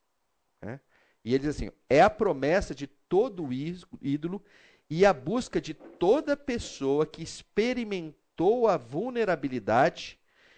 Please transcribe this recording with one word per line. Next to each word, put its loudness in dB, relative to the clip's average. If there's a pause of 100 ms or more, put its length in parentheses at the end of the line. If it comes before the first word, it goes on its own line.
(600)
Né? -12 (440)
E -2
ele 2
diz -4
assim, -8 (180)
"É 6
a 6
promessa -2
de -12
todo -2
í-, -8 (160)
ídolo -4 (460)
e 4
a 8
busca -4
de -10
toda 0
pessoa -2
que -12
experimentou -2
a 4
vulnerabilidade 0 (380)